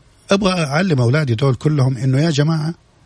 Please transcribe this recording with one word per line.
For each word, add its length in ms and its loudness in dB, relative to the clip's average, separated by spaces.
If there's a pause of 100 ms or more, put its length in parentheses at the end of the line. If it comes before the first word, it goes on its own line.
(300)
أبغى 340 0
أعلم 360 0
أولادي 340 2
دول 200 0
كلهم 420 0
إنه 260 0
يا 80 2
جماعة 440 0 (320)